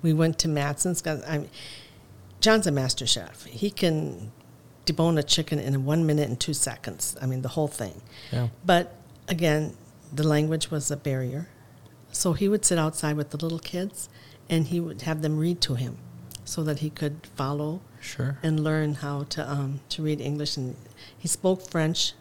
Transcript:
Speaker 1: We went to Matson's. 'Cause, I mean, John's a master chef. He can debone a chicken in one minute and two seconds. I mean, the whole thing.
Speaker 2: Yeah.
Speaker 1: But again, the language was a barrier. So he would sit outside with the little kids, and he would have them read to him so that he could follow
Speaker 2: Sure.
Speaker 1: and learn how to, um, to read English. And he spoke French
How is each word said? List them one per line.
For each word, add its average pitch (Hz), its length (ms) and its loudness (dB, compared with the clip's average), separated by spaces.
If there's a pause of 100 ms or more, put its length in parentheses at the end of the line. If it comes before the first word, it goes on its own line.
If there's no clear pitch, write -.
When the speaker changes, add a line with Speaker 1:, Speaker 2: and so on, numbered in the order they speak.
Speaker 1:
We 165 100 4
went 160 280 4
to 165 80 2
Matson's. 147 520 0
'Cause, 156 260 -2
I 151 120 0
mean, - 120 -6 (880)
John's 220 260 6
a 160 60 2
master 131 340 0
chef. - 380 -2
He - 260 -4
can 151 600 0 (540)
debone 165 320 4
a 147 40 2
chicken 151 360 2
in 135 280 0
one 160 180 4
minute 151 240 4
and 120 100 -2
two - 140 -2
seconds. - 720 -4
I 135 40 -2
mean, 127 160 -2
the 127 80 -4
whole 151 180 0
thing. 104 340 -8 (280)
Speaker 2:
Yeah. 120 180 0 (180)
Speaker 1:
But 175 280 4 (340)
again, 156 460 2 (380)
the 151 140 2
language 156 440 2
was 151 200 -2
a 143 60 -2
barrier. 135 520 -4 (640)
So 175 220 2
he 202 140 2
would 208 160 2
sit 175 140 4
outside 156 380 0
with 147 140 -4
the 151 80 -8
little 165 200 -4
kids, - 500 -6 (420)
and 165 160 4
he 170 120 0
would 165 240 -4
have 156 200 -2
them 156 160 2
read 175 240 2
to 135 120 0
him 120 220 -2 (480)
so - 200 -4
that 151 160 0
he 151 100 -2
could 151 440 -4
follow 147 460 -2 (180)
Speaker 2:
Sure. 131 440 -4
Speaker 1:
and 156 200 2
learn 156 340 2
how 143 340 -4
to, 151 200 -4
um, 139 380 -2
to - 140 -4
read 151 180 0
English. 147 380 -2
And 127 180 -4 (420)
he - 100 -8
spoke 185 420 0
French 160 500 2